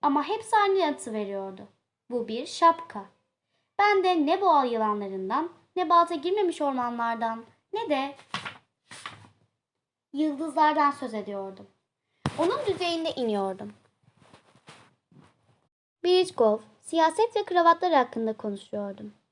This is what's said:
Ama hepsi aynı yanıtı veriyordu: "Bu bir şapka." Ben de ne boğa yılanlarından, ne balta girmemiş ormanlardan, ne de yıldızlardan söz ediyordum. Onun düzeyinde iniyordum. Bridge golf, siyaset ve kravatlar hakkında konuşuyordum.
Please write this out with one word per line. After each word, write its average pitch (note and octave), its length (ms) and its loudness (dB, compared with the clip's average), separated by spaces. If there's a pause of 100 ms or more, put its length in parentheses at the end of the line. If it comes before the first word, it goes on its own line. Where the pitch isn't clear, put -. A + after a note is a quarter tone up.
Ama C#4+ 260 0
hepsi A4+ 280 -4
aynı G4 220 4
yanıtı D4+ 360 -2
veriyordu: G3 480 -6 (480)
"Bu A#3+ 180 -4
bir A#3 180 -8
şapka." E4 600 2 (760)
Ben G4+ 240 4
de F4+ 220 2
ne F4+ 160 0
boğa D#4 240 4
yılanlarından, G#3 840 -2 (260)
ne F4+ 140 -2
balta E4+ 260 4
girmemiş E4+ 460 -2
ormanlardan, A#3 840 -4 (280)
ne G#4+ 160 -6
de C#4 260 -2 (2000)
yıldızlardan D4+ 760 2
söz B3+ 220 -8
ediyordum. G3 540 -8 (720)
Onun A#4+ 280 0
düzeyinde E4+ 440 -2
iniyordum. G#3 600 -4 (2250)
Bridge F#4 340 4
golf, A3 240 4 (200)
siyaset E4 540 2
ve G#4 80 0
kravatlar E4+ 500 4
hakkında A#3+ 400 0
konuşuyordum. G3+ 800 -10 (180)